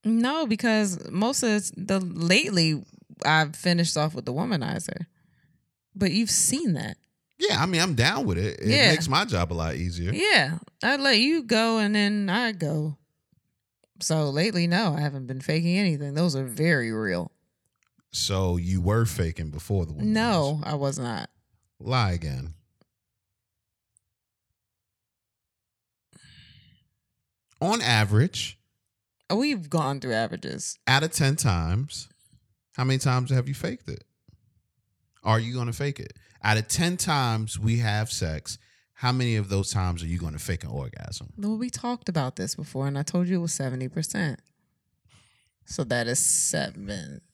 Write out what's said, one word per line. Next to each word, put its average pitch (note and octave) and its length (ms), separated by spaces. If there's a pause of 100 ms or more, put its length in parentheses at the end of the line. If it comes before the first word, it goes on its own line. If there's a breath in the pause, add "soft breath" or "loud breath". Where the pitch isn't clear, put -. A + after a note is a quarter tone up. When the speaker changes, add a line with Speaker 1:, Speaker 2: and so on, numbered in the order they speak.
Speaker 1:
No, B3 440
because G#3+ 640
most A3 320
of G#3+ 340
the F#3+ 220
lately F3 840 (400)
I've D#3 320
finished E3+ 420
off D#3 180
with - 100
the B2 80
womanizer. E3 720 (880)
But F#3+ 180
you've G#3 200
seen C4+ 420
that. - 240 (400)
Speaker 2:
Yeah, F4 240
I E3 60
mean, E3+ 140
I'm F3+ 120
down D#3+ 320
with F2 140
it. F#2+ 220
It G2 80
Speaker 1:
Yeah. B3 220
Speaker 2:
makes D#3+ 160
my D#3 180
job F2 260
a E2+ 40
lot D#2+ 200
easier. E2+ 360
Speaker 1:
Yeah, G3+ 460 (260)
I B3+ 120
let C4+ 240
you D4 240
go A3+ 340
and G#3 160
then G#3 380
I A3+ 200
go. D#3 460 (1040)
So D#3 300
lately, F3 340
no, F3 320
I D3 40
haven't C#3 260
been C3 140
faking E3+ 360
anything. C#3+ 380
Those D#3+ 200
are C3+ 100
very B2+ 460
real. F#2 400 (800)
Speaker 2:
So F#2+ 460
you F2+ 240
were G#2+ 240
faking E2 460
before F2 340
the D#2 80
womanizer? D2+ 120
Speaker 1:
No, G3 580
I - 100
was C#3 240
not. A#2+ 320 (500)
Speaker 2:
Lie A#2 340
again. D#2 420 (4000 soft breath)
On G#2+ 200
average, A2 760 (720)
Speaker 1:
Oh, G3+ 80
we've A#3 320
gone C#3+ 320
through B2 120
averages. - 640 (100)
Speaker 2:
out C3 160
of E3 80
ten C#3+ 240
times, F#2+ 760 (640)
how B2 80
many C3 160
times B2+ 300
have C3 180
you C#3 60
faked - 360
it? - 140 (1200)
Are A2 160
you A#2 140
gonna A#2+ 200
fake C#3+ 260
it? - 140 (300 soft breath)
Out G#2+ 140
of A2 100
ten F3 300
times A#2 640
we A2+ 180
have A2 340
sex, - 460 (380 soft breath)
how B2 160
many B2 260
of G#2 120
those G2 220
times F2+ 320
are E2 40
you E2+ 100
gonna D#2+ 220
fake - 240
an D2+ 80
orgasm? - 680
Speaker 1:
Well, G#3+ 200
we B3 120
talked A#3+ 400
about D3 260
this - 200
before, D3 320
and C#3 100
I C#3+ 60
told F3+ 240
you F#3 100
it F3 40
was E3 120
seventy C3 340
percent. D#3 520 (1300 soft breath)
So - 200
that A#2 220
is B2 120
seven. D#2+ 1000 (120)